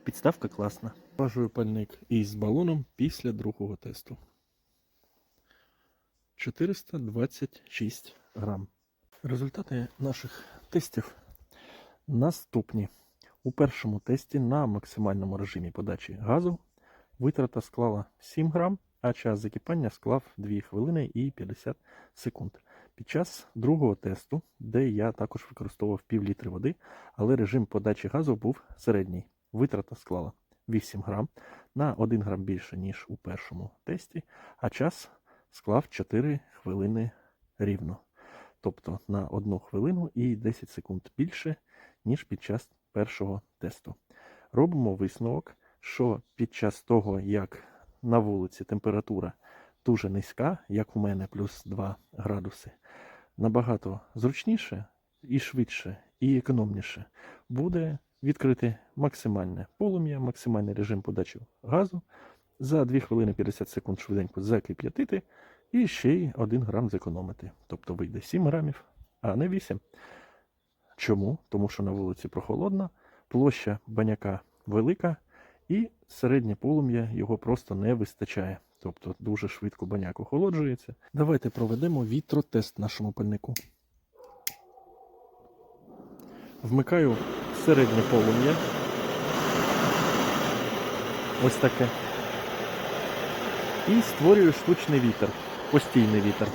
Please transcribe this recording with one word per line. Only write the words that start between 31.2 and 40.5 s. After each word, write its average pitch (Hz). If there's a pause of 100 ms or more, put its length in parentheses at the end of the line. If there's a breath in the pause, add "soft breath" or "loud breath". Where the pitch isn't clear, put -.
на 139
один 113
грам 95
більше, 95
ніж 92
у 120
першому - (120)
тесті, - (340 loud breath)
а 120
час - (400 soft breath)
склав -
чотири 135 (140)
хвилини 107 (480 soft breath)
рівно. 98 (640 loud breath)
Тобто -
на 101
одну 101
хвилину 165
і 120
десять -